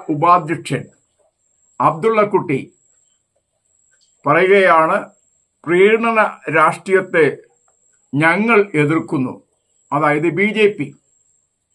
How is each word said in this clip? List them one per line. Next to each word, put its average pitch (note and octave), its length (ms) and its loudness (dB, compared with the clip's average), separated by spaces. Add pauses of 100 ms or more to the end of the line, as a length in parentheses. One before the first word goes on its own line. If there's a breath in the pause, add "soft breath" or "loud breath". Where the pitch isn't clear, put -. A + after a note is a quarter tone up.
ഉപാധ്യക്ഷൻ D#3+ 760 -2 (960)
അബ്ദുള്ളക്കുട്ടി F3 920 -2 (1500)
പറയുകയാണ്, F#3 840 2 (560)
പ്രീണന G#3+ 720 0 (180)
രാഷ്ട്രീയത്തെ E3 800 0 (800)
ഞങ്ങൾ G3+ 580 2
എതിർക്കുന്നു, D3+ 680 -2 (500)
അതായത് D3 300 0
ബി E3+ 220 -2
ജെ G#3 220 2
പി. G3+ 280 -6 (800)